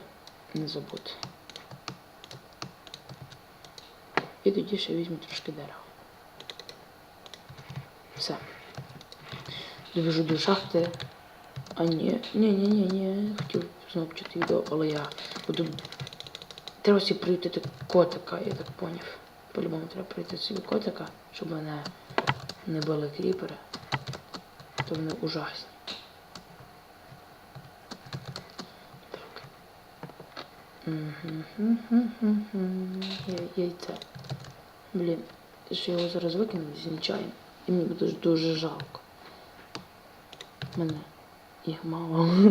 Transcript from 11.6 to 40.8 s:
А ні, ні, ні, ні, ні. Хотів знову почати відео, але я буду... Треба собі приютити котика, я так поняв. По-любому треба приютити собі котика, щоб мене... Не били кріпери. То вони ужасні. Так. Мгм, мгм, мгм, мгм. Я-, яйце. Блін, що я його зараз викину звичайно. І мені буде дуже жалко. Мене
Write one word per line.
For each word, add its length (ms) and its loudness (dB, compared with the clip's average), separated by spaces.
А 100 2
ні, 360 4
ні, 140 8
ні, 200 6
ні, 320 6
ні. 380 0
Хотів 260 -2
знову 160 -2
почати 320 -6
відео, 300 4
але 180 2
я 180 0
буду... 200 0
Треба 180 10
собі 200 2
приютити 420 2
котика, 600 4
я 60 0
так 180 -6
поняв. 480 -8
По-любому 340 -2
треба 220 -8
приютити 340 -6
собі 180 -2
котика, 480 -2
щоб 180 -8
мене... 340 -4
Не 140 0
били 360 0
кріпери. 380 0
То 60 -2
вони 260 -2
ужасні. 460 -4
Так. 320 -14
Мгм, 580 -4
мгм, 200 6
мгм, 600 4
мгм. 500 -2
Я-, 380 -2
яйце. 300 -4
Блін, 280 0
що 200 -2
я 60 2
його 120 2
зараз 240 0
викину 300 0
звичайно. 460 -2
І 60 4
мені 120 6
буде 280 2
дуже 320 6
жалко. 460 -4
Мене 180 0